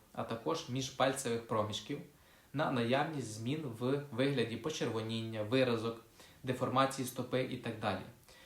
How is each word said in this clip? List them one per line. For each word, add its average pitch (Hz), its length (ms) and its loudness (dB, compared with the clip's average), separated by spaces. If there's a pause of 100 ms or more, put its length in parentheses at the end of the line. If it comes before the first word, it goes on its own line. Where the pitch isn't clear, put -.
(140)
а 123 100 -4
також - 460 -2
міжпальцевих 127 760 0
проміжків 110 520 0 (540)
на 147 180 0
наявність 135 560 2
змін 120 380 -2 (140)
в 135 220 0 (100)
вигляді 120 460 2
почервоніння, 113 840 -2
виразок, 117 640 2 (380)
деформації 127 640 2
стопи 127 360 0
і 127 140 -4
так 113 220 -6
далі. 98 220 0 (440)